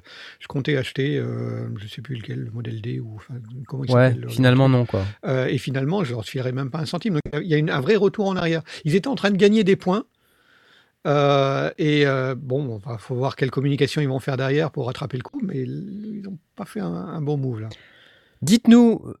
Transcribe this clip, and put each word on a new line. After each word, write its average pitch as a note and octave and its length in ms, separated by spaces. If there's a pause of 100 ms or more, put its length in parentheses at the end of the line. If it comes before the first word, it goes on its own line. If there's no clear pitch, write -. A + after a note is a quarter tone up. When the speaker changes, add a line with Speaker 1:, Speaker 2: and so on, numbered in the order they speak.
(380)
Speaker 1:
je - 80
comptais C#3+ 300
acheter, C3+ 420
euh, A#2 580
je G#2 120
sais - 120
plus B2+ 140
lequel, B2 240
le B2 140
modèle A#2 280
D B2 200
ou A2 160
enfin, G#2+ 180 (320)
comment C3+ 180
il B2 80
Speaker 2:
Ouais, B2+ 180
Speaker 1:
s'appelle, B2 120
le, A#2+ 60
Speaker 2:
finalement, B2+ 400
Speaker 1:
le C3 60 (120)
truc. - 80
Speaker 2:
non, G2+ 80
quoi. G2 280
Speaker 1:
Euh, C3 160
et C#3+ 120
finalement, C#3 460
je A#2+ 80
leur A2+ 120
filerai B2+ 280
même C3 180
pas D#3 80
un D#3 80
centime. F3+ 280
Donc, D3 280
il G3+ 60
y D#3 60
a D3+ 40
une, D3+ 120
un E3 100
vrai F3 160
retour G3 320
en F#3+ 80
arrière. E3 260 (220)
Ils D3+ 100
étaient G3 140
en C4 80
train G3+ 160
de G3+ 40
gagner G#3 280
des F#3+ 120
points. F#3+ 280 (1040)
Euh, C#3+ 680
et, D3 300
euh, C3 320
bon, C3+ 380
enfin, A#2 200
faut B2 200
voir B2+ 200
quelle C3+ 140
communication C#3+ 500
ils D3 80
vont C3 120
faire C3+ 180
derrière C#3 320
pour C3 160
rattraper C3 320
le A#2+ 40
coup, - 200
mais F#3 180
ils G3 680
ont F#3+ 100 (180)
pas G3+ 80
fait G#3+ 160
un, F#3+ 140
un E3 260
bon D3 160
move C3 240
là. A2 80 (760)
Speaker 2:
Dites-nous, A3+ 600 (180)